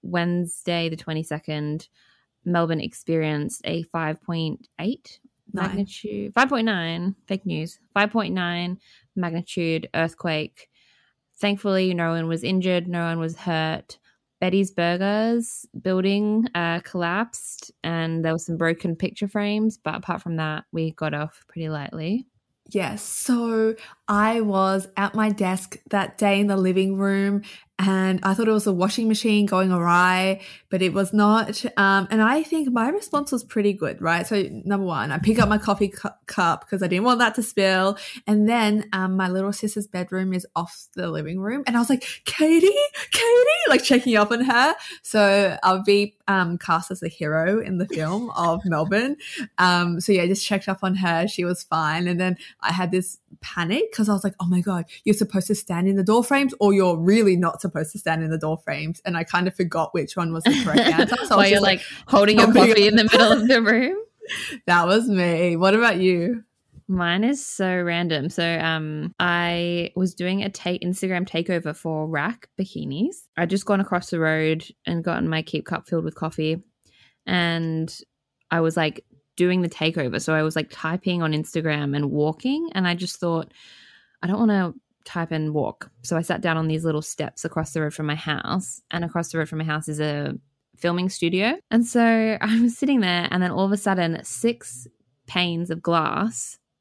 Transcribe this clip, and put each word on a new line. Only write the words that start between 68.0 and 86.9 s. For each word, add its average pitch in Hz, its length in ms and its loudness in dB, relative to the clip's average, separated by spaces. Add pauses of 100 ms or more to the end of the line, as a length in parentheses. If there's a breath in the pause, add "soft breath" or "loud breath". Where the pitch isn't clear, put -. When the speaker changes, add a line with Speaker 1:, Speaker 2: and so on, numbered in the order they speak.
Speaker 1:
So, 170 300 -2
um, 160 600 -4
I 175 760 -2
was 185 180 -2
doing 185 300 -4
a 196 60 -4
ta-, 180 340 -6
Instagram 185 440 -2
takeover 165 480 -4
for 156 320 -6
Rack 160 420 -6 (100)
Bikinis. 175 680 -6 (100)
I'd 170 120 0
just 196 160 -2
gone 202 140 2
across 185 300 -2
the 170 100 -2
road 156 460 0 (200)
and 170 180 -4
gotten 170 260 -2
my 160 120 -2
Keep - 240 -6
Cup - 220 -6
filled 165 180 -2
with 156 100 -8
coffee. 160 460 -4 (640 soft breath)
And 165 680 -2 (560)
I 151 120 0
was, 160 160 2
like, 156 280 -2 (320)
doing 180 240 2
the 175 80 0
takeover. 160 520 -2
So 160 120 -2
I 156 100 2
was, 156 120 -2
like, 156 160 -2
typing 175 500 -4
on 156 120 0
Instagram 151 640 -2
and 143 160 -2
walking. 247 600 -2
And 190 140 0
I 175 80 0
just 175 240 -8
thought, 165 340 -4 (680 soft breath)
"I 175 60 -4
don't 190 120 0
wanna 196 340 2 (320)
type 165 260 -6
and 156 220 -2
walk." - 360 -4 (140)
So 170 140 -2
I 165 40 0
sat 170 200 -4
down 165 160 0
on 160 100 -2
these 160 180 -2
little 156 160 0